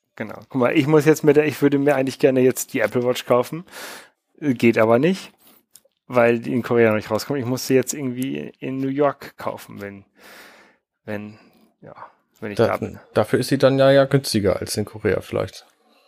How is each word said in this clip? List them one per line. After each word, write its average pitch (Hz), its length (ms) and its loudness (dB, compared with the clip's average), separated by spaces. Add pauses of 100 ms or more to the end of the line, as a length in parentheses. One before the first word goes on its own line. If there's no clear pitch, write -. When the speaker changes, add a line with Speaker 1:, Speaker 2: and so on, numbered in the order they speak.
(160)
Speaker 1:
Genau. 107 320 -14
Guck - 80 -12
mal, 123 200 2
ich 143 120 2
muss 156 160 4
jetzt 151 180 4
mit 147 140 6
der, 151 100 4
ich 143 160 -6
würde 143 160 4
mir 139 160 2
eigentlich 135 240 -4
gerne 131 220 4
jetzt - 340 2
die 131 60 -2
Apple 110 240 -2
Watch 123 200 -4
kaufen. 127 400 0 (760)
Äh, 147 140 0
geht 117 220 2
aber 113 220 4
nicht, 175 320 -2 (760)
weil 120 340 2
die 127 120 -8
in 120 120 -2
Korea 117 240 2
noch 107 80 0
nicht 101 140 -6
rauskommt. 113 280 -4
Ich 120 80 -6
muss 123 220 -6
sie 131 60 2
jetzt 127 200 0
irgendwie 135 640 -8
in 135 200 -8
New 135 100 -4
York 139 480 -4
kaufen, - 440 -12
wenn, 101 240 -16 (1000)
wenn, 104 340 -12 (420)
ja, - 140 -20 (460)
wenn 107 100 -10
ich 104 60 -12
Speaker 2:
Da-, 113 100 2
Speaker 1:
da 101 120 0
bin. 95 200 -10 (160)
Speaker 2:
dafür 110 240 0
ist 123 80 -4
sie 139 120 -2
dann 135 200 2
ja, 135 140 6
ja 139 140 4
günstiger 113 520 0
als - 180 -8
in 107 80 -2
Korea 104 360 -2
vielleicht. - 440 -8 (440)